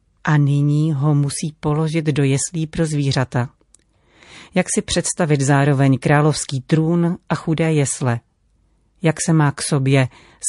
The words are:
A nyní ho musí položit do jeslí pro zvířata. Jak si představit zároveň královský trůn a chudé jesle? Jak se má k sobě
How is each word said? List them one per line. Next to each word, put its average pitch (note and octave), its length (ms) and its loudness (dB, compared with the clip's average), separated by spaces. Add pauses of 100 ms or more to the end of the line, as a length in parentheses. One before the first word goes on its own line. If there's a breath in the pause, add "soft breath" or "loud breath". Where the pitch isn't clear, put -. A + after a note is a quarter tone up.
(240)
A D#3 120 2
nyní D3 560 2
ho D3 220 0
musí C#3+ 460 -2
položit D#3 440 -2
do C#3+ 200 0
jeslí C#3 420 -2
pro D#3+ 200 -4
zvířata. C#3 640 -2 (1040 loud breath)
Jak F3+ 200 0
si G#3 80 -2
představit D#3+ 580 -2
zároveň C#3 580 2
královský D3 640 0
trůn E3+ 580 0 (100)
a E3 60 -2
chudé D#3+ 380 -2
jesle? C3 480 0 (840)
Jak D#3 140 0 (100)
se E3+ 60 2
má D3+ 200 4
k - 100 -12
sobě C3+ 460 0 (400 loud breath)